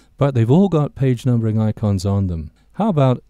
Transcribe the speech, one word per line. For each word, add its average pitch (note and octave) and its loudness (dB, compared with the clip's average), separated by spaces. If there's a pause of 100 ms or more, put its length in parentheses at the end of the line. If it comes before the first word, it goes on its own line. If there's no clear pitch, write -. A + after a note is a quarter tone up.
(180)
but C#3 0
they've A2+ 0
all F3+ 4
got D3+ -2
page C3 -2
numbering A2+ 0
icons G#2 -2
on G2 0
them. E2 -6 (220)
How G#3+ -2
about C3+ 0